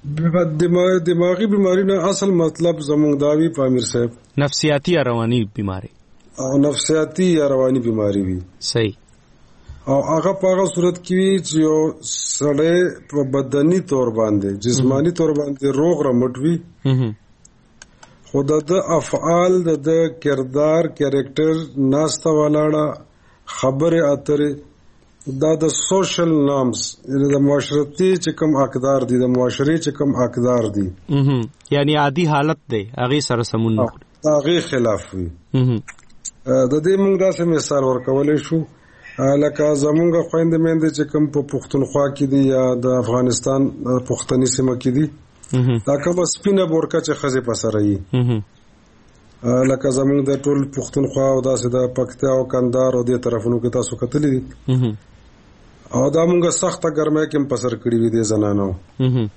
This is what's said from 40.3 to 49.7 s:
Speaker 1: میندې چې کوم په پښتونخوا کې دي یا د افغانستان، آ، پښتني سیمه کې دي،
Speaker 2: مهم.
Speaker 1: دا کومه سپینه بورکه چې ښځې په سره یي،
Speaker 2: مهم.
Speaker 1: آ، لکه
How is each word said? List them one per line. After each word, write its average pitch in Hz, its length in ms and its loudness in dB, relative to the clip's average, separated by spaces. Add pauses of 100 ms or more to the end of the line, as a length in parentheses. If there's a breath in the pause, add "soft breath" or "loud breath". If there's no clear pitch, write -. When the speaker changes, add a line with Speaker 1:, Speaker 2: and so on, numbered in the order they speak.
Speaker 1:
میندې 160 240 2
چې 147 220 -4
کوم 151 160 2
په 143 140 -2
پښتونخوا 139 640 -2 (120)
کې 143 80 0
دي 135 220 2
یا 131 180 2 (100)
د 123 120 -2
افغانستان، 127 760 0
آ، 127 360 -2
پښتني 127 480 -2
سیمه 127 300 0
کې 127 140 -2
دي، 143 160 0 (480)
Speaker 2:
مهم. 127 240 2 (100)
Speaker 1:
دا 139 100 0
کومه 175 280 0
سپینه 196 400 0
بورکه 160 340 0
چې 151 140 -2
ښځې 131 320 -2
په 113 80 -2
سره 107 280 -2
یي، 104 160 0 (160)
Speaker 2:
مهم. 123 260 0 (1040)
Speaker 1:
آ، 123 200 2
لکه 131 260 0